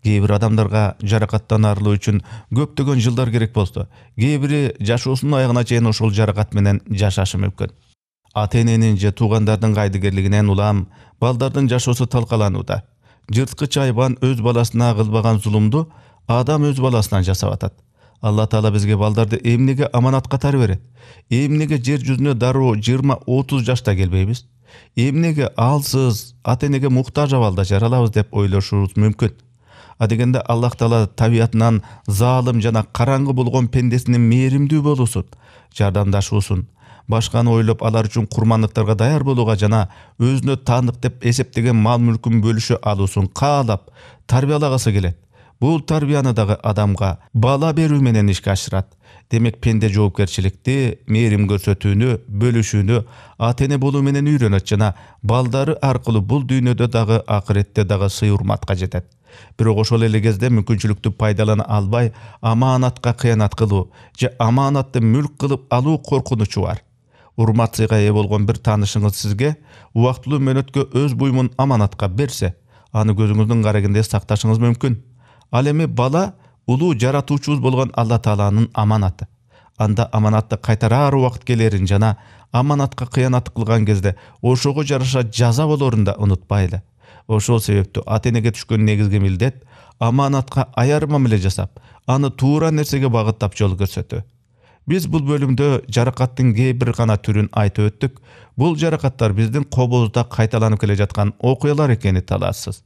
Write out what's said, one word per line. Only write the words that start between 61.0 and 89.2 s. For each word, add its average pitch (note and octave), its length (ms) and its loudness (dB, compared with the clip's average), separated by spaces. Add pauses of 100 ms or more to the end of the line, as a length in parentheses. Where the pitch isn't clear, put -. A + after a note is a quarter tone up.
пайдалана G#2+ 460 0
албай, G#2+ 480 0 (300)
амаанатка B2 720 0
кыянат G#2+ 420 0
кылуу G2 320 0 (320)
же B2 200 -2
амаанатты C3 600 0
мүлк B2 400 0
кылып C3+ 240 -2 (100)
алуу C#3+ 240 0
коркунучу G#2+ 720 -2
бар. - 160 -8 (540)
Урмат A2+ 400 0
сыйга A2 200 0
ээ G#2 140 2
болгон G#2 340 0
бир A2 140 -2
таанышыңыз G#2 560 0
сизге A2 400 -2 (380)
убактылуу B2+ 500 0
мөөнөткө C3+ 480 -2
өз C3 240 0
буюмун B2+ 420 0
аманатка G#2+ 520 0
берсе, G#2 440 -4 (380)
аны G#2+ 240 0
көзүңүздүн G#2+ 480 2
карегинде G#2 400 2
сакташыңыз A2 560 0
мүмкүн. A#2+ 400 0 (540)
Ал C3 160 0
эми D#3 160 0
бала C3+ 480 -2 (320)
улуу C#3+ 320 0
жаратуучубуз C3+ 640 -2
болгон B2+ 360 0
Алла A#2 220 0
Тааланын G#2 560 0
аманаты. G#2+ 540 0 (500)
Анда G#2+ 340 0
аманатты G#2+ 460 0
кайтарар A#2+ 560 0
убакыт B2+ 300 0
келерин A2 440 0
жана G#2 300 2 (340)
аманатка C3+ 540 -2
кыянат B2+ 440 0
кылган A2+ 360 0
кезде G2 300 0 (260)
ошого C3+ 420 0
жараша C3 380 -2 (100)
жаза A#2+ 360 2
болорун C3 380 2
да G2 120 -2
унутпайлы. F#2+ 640 0 (460)
Ошол A2 340 0
себептүү G2+ 440 -2
ата-энеге A2+ 460 0
түшкөн G#2+ 320 -2
негизги G#2 360 2
милдет F#2+ 440 0 (360)